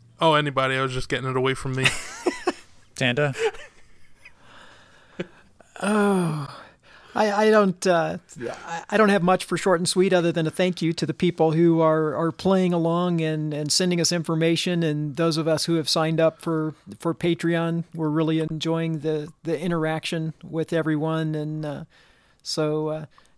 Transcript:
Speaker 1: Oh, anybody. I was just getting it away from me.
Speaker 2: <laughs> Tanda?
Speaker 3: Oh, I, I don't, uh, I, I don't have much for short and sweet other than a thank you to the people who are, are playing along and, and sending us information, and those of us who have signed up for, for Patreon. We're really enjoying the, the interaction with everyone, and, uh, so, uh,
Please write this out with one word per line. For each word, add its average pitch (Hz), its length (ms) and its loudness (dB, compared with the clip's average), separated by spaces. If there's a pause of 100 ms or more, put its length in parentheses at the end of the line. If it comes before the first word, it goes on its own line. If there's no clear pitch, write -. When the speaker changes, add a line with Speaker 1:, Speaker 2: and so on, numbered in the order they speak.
(220)
Speaker 1:
Oh, 160 140 4
anybody. 135 400 2
I 131 60 0
was 135 120 -2
just 127 160 -4
getting 131 200 -2
it 127 60 -4
away 131 200 2
from 131 200 -6
me. 131 100 -2 (560)
Speaker 2:
<laughs> - 540 -10
Tanda? 135 380 0 (2500)
Speaker 3:
Oh, 190 680 2 (640)
I, 214 180 2
I 214 180 4
don't, 202 360 4
uh, 170 320 2 (480)
I, 165 260 -10
I 208 60 2
don't 214 120 6
have 196 140 2
much 185 200 4
for 175 140 -4
short 180 240 2
and 175 80 -2
sweet 190 240 4
other 170 180 4
than 160 160 0
a 151 40 -2
thank 180 300 0
you 165 120 2
to 165 120 -2
the 156 80 -4
people 170 380 2
who 165 300 4
are, 156 340 2
are 165 160 0
playing 185 420 2
along 170 460 0
and, 156 340 -2
and 147 180 -4
sending 180 280 0
us 156 140 0
information, 170 680 0
and 151 340 -2
those 165 180 0
of 156 140 -2
us 156 160 0
who 170 100 0
have 156 140 -2
signed 160 320 0
up 160 200 2
for, 156 340 -4 (240)
for 165 140 -2
Patreon. 170 680 0 (100)
We're 160 160 -4
really 160 300 0
enjoying 160 600 -2
the, 156 320 -4 (120)
the 156 160 -4
interaction 160 760 -2 (100)
with 160 280 -6
everyone, 160 640 0
and, 151 300 -6
uh, 147 180 -8 (580)
so, 156 460 -2
uh, 156 180 -6 (320)